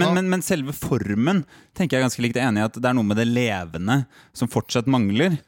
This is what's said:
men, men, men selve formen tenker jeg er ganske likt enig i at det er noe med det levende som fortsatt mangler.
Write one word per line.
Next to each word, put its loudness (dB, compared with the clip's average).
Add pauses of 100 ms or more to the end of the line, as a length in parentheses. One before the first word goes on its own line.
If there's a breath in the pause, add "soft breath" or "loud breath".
men, 2
men, 0
men -2
selve -2
formen 0 (340 loud breath)
tenker 0
jeg 2
er 2
ganske -4
likt -2
enig 2
i 2
at -6
det 2
er 2
noe 2
med 2
det 2
levende 0 (340 loud breath)
som -4
fortsatt -2
mangler. 2 (120)